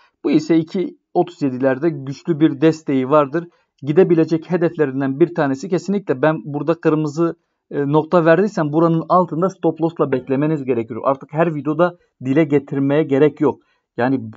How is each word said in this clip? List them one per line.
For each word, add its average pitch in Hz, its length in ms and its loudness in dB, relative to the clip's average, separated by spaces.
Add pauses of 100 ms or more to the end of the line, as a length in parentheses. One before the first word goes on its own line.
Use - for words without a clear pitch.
(240)
Bu 147 80 0
ise 156 260 2
iki 165 400 -4 (160)
otuz - 280 -2
yedilerde 131 480 0
güçlü 143 500 -6
bir 143 220 2
desteği 151 480 0
vardır. 151 380 2 (360)
Gidebilecek 160 680 2
hedeflerinden 139 680 -2
bir 170 160 2
tanesi 139 340 -2
kesinlikle 185 520 -4
ben 156 240 2
burada 147 280 -2
kırmızı, 156 640 -2 (360)
e, 143 200 -2
nokta 156 340 2
verdiysem 165 480 2
buranın 165 360 2
altında 175 400 0
stop 160 320 -2
loss'la 160 300 -2
beklemeniz 135 520 -2
gerekiyor. 117 400 -4
Artık 139 300 -4
her 165 220 0
videoda 156 420 -2 (280)
dile 135 180 2
getirmeye 143 600 0
gerek 143 380 2
yok. 135 180 0 (380)
Yani 131 240 0 (160)